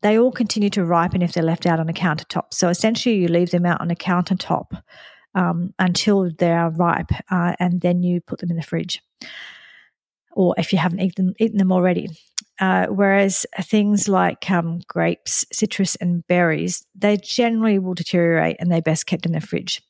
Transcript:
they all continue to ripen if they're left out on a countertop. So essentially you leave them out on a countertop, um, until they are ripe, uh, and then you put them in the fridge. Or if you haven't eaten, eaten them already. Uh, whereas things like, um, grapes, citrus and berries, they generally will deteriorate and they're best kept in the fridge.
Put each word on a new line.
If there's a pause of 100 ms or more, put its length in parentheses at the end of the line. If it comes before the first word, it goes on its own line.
they
all
continue
to
ripen
if
they're
left
out
on
a
countertop.
So
essentially
you
leave
them
out
on
a
countertop, (540)
um,
until
they
are
ripe, (180)
uh,
and
then
you
put
them
in
the
fridge. (1300)
Or
if
you
haven't
eaten,
eaten
them
already. (500)
Uh,
whereas (160)
things
like,
um,
grapes,
citrus
and
berries, (100)
they
generally
will
deteriorate
and
they're
best
kept
in
the
fridge.